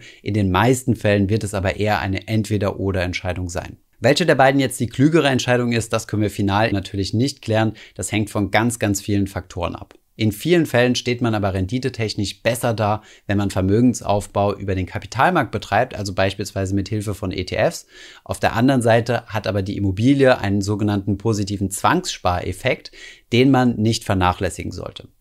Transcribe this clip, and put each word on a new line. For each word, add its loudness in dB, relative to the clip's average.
In -6
den 2
meisten 2
Fällen 2
wird 0
es -8
aber 0
eher 0
eine -4
Entweder-oder-Entscheidung -2
sein. -10
Welche 2
der 4
beiden 6
jetzt -2
die -2
klügere 4
Entscheidung 0
ist, -2
das -2
können -2
wir 0
final 0
natürlich -4
nicht -2
klären. 0
Das -8
hängt -2
von -2
ganz, 0
ganz -2
vielen -2
Faktoren -8
ab. -16
In 2
vielen 2
Fällen 2
steht -4
man 0
aber 0
renditetechnisch -4
besser 0
da, 0
wenn 0
man 0
Vermögensaufbau 2
über -4
den -2
Kapitalmarkt 0
betreibt, -2
also -6
beispielsweise -2
mit -2
Hilfe -4
von -6
E -4
T -6
Fs. -2
Auf -8
der 0
anderen 4
Seite 2
hat -6
aber -2
die -4
Immobilie 4
einen 0
sogenannten -2
positiven -2
Zwangsspareffekt, -2
den 6
man 4
nicht 0
vernachlässigen 0
sollte. -12